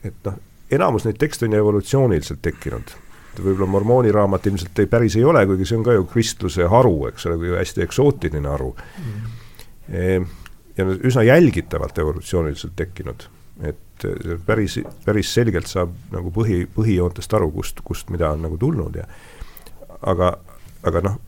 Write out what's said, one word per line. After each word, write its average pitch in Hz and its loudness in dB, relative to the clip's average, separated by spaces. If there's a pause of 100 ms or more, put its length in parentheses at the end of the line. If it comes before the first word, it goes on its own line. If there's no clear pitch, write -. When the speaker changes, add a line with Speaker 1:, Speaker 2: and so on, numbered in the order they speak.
Speaker 1:
et - -8
noh, 98 -6 (340)
enamus 139 2
neid 110 -2
tekste 151 -2
on 107 0
ju 107 4
evolutsiooniliselt 104 2
tekkinud. - -6 (380)
Võib-olla 95 0
mormooni 107 4
raamat 98 2
ilmselt 95 -4
ei, 101 4
päris 117 2
ei 120 6
ole, 156 6
kuigi 95 2
see 117 0
on 113 0
ka 120 4
ju 98 4
kristluse 92 0
haru, 113 6 (120)
eks - -10
ole, 85 0
kui 85 -4
hästi 87 -2
eksootiline 80 0
haru. 67 -4 (240)
Speaker 2:
Mm. 113 -10 (560)
Speaker 1:
Ehm, 90 0 (440)
ja 95 -2 (120)
üsna 123 4
jälgitavalt 92 4
evolutsiooniliselt 78 -2
tekkinud. - -10 (300)
Et, - -10
eh, 90 -6
päris, 104 0 (240)
päris 104 0
selgelt 107 2
saab 90 -2 (180)
nagu 90 -6
põhi-, 98 0
põhijoontest 95 0
aru, 90 2
kust, - -8
kust - -10
mida 82 0
on 78 -4
nagu 80 -6
tulnud 101 -2
ja - -8 (1000)
aga, 90 2 (500)
aga 85 0
noh 101 -2